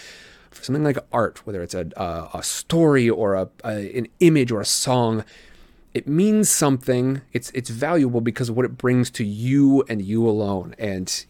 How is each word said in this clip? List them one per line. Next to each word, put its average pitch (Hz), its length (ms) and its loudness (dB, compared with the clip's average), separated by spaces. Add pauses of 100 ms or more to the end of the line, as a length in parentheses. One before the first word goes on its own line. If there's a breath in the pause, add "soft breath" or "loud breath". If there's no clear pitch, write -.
(500 loud breath)
For - 140 -20
something 143 180 -2
like 143 160 0 (140)
art, 113 340 -2
whether 101 160 -8
it's 87 120 -10
a, 90 120 -6 (100)
a, 85 420 -8
a 80 40 -10
story 147 640 2
or 104 280 2
a, 95 120 -2 (160)
a, 104 320 -8
an 120 120 -6 (100)
image 156 320 4
or 107 100 -2
a 101 60 -6
song, 117 580 0 (680 soft breath)
it 131 140 -6
means 208 420 2
something. 131 680 0 (120)
It's, - 220 -6
it's 123 160 -8
valuable 127 500 0
because 117 280 -2
of 113 80 -6
what 127 80 2
it 123 120 -6
brings 123 360 2
to - 100 -6
you 131 640 2
and 107 140 -4
you 110 260 0
alone. 101 480 -2
And 95 540 -6